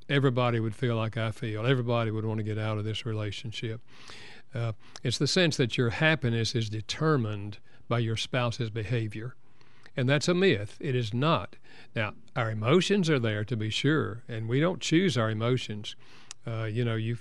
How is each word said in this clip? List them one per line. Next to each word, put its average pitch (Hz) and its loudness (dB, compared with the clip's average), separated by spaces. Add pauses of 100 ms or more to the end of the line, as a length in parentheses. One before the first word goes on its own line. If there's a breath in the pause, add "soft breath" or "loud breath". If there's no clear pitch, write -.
everybody 127 4
would 110 0
feel 117 0
like 110 -2
I 113 0
feel. 107 -4
Everybody 120 2
would 110 -2
want 110 -2
to 107 -2
get 107 -2
out 107 0
of 104 -2
this 107 -4
relationship. 110 -6 (720 loud breath)
Uh, 117 -2 (320 loud breath)
it's 123 0
the 139 4
sense 175 4
that 131 2
your 120 4
happiness 120 2
is 113 0
determined 107 -2 (300 soft breath)
by 120 2
your 110 0
spouse's 120 0
behavior. 110 -4 (600 soft breath)
And 127 2
that's 143 4
a 180 4
myth. 156 2
It 139 -2
is 113 -2
not. 135 2 (380 loud breath)
Now, 107 0 (200)
our 117 0
emotions 160 4
are 143 4
there 107 2
to 120 -2
be 110 -2
sure, 117 2
and 110 -6
we 123 2
don't 170 2
choose 165 4
our 110 4
emotions. 110 -2 (500 loud breath)
Uh, 113 -4
you 110 0
know, 113 2
you 113 -2